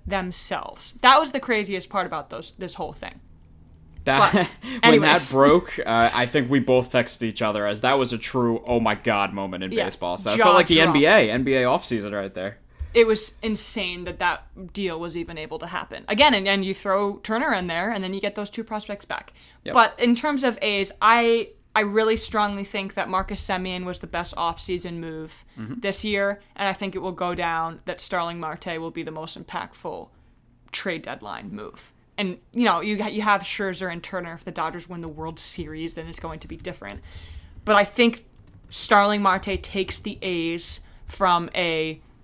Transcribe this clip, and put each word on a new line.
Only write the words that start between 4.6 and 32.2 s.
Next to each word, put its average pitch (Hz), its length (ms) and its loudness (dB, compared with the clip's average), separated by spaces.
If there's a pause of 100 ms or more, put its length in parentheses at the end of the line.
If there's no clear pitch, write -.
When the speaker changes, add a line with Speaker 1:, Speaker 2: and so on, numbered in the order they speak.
Speaker 2:
when 247 220 -10
Speaker 1:
anyways. 175 460 6
Speaker 2:
that 139 40 0
broke, 143 440 6
uh, 117 360 4
I 123 120 2
think 123 240 0
we 139 100 6
both 127 300 4
texted - 320 0
each 110 180 -4
other 104 260 0
as 104 160 -2
that 131 120 6
was 127 180 2
a 117 60 -4
true, 117 480 0
"Oh 123 140 2
my 107 160 2
God," 101 360 0
moment 95 300 -6
in 95 80 -6
Speaker 1:
Yeah. 95 140 -2
Speaker 2:
baseball. 90 340 -4
So 107 140 -2
it 107 60 0
Speaker 1:
Jaw 113 60 6
Speaker 2:
felt 113 120 8
like 175 100 6
the 170 100 4
Speaker 1:
drop. 160 120 8
Speaker 2:
N 165 40 2
B 147 140 6
A, 170 240 6
N 127 140 0
B 131 100 2
A 127 80 4
offseason 123 500 0
right 98 220 -4
there. 95 240 -8 (360)
Speaker 1:
It 226 120 6
was 220 360 -2
insane 185 600 -6
that 175 140 -10
that 180 540 -4
deal 180 280 -6
was 170 160 -8
even 170 220 -10
able 156 220 -10
to 175 80 -12
happen. - 400 -10
Again, 254 260 6
and, 196 140 2
and 196 160 2
you 190 100 -2
throw 202 440 -2
Turner 247 360 -2
in 180 140 -2
there, 175 240 -2
and 202 120 -4
then 185 80 -6
you 196 80 -6
get 202 140 -4
those 208 160 -8
two 226 140 -8
prospects 214 400 -10
back. - 280 -10 (320)
Speaker 2:
Yep. - 100 -4
Speaker 1:
But 226 260 4
in 240 160 4
terms 285 260 -2
of 240 200 0
A's, 196 280 0 (100)
I, 233 500 4 (260)
I 220 60 4
really 220 340 2
strongly 202 480 -2
think 196 300 -8
that 185 140 -4
Marcus 190 380 -2
Semien 185 380 -4
was 180 160 -8
the 180 80 -16
best 170 260 -6
offseason 175 640 -6
move 160 460 -12 (120)
Speaker 2:
Mm-hmm. 110 220 -10
Speaker 1:
this 196 260 -4
year, 202 360 -2 (160)
and 202 120 -4
I 190 40 -2
think 190 240 -6
it - 20 -6
will 180 140 -8
go 175 240 -6
down 165 480 -4
that - 160 -10
Starling 170 400 -6
Marte 165 400 -8
will 165 100 -8
be 165 140 -10
the 160 80 -10
most 160 280 -10
impactful - 680 -10 (640)
trade 165 300 -6
deadline 104 500 -12
move. - 400 -14 (260)
And, 185 180 -4 (160)